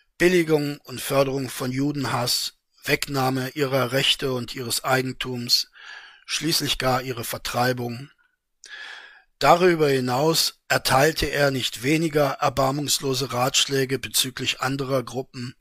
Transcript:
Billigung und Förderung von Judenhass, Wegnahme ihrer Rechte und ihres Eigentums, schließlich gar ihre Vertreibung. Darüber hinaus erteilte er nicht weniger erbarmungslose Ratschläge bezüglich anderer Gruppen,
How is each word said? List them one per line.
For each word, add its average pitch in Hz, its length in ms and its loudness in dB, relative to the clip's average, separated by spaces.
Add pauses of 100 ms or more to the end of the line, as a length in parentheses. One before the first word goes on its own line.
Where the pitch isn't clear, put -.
(180)
Billigung 156 640 2
und 123 180 -14
Förderung 139 500 0
von 127 220 -6
Judenhass, 131 880 -2 (240)
Wegnahme 131 680 0
ihrer 131 420 0
Rechte 135 400 2
und 120 200 -6
ihres 120 300 -4
Eigentums, 127 840 0 (560)
schließlich 147 520 -2
gar 127 240 0
ihre 123 240 -6
Vertreibung. 123 840 -2 (1300)
Darüber 165 500 6
hinaus 135 800 0
erteilte 139 560 2
er 139 260 2
nicht 117 320 -4
weniger 147 560 2
erbarmungslose 135 920 0
Ratschläge 135 680 0
bezüglich - 600 -2
anderer 131 420 -2
Gruppen, 123 580 -10